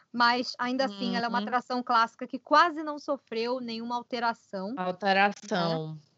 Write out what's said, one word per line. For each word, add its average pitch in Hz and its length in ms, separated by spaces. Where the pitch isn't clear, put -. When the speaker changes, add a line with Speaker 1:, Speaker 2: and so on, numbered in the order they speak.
Speaker 1:
mas 240 460
ainda 254 280
assim, 240 300
ela 233 100
é 240 40
uma 233 100
Speaker 2:
Uhum. 208 60
Speaker 1:
atração 247 380
clássica 233 420
que 247 140
quase 311 440
não 302 140
sofreu 247 640
nenhuma 233 360
alteração, 233 760
né? 185 140
Speaker 2:
Alteração. 180 1160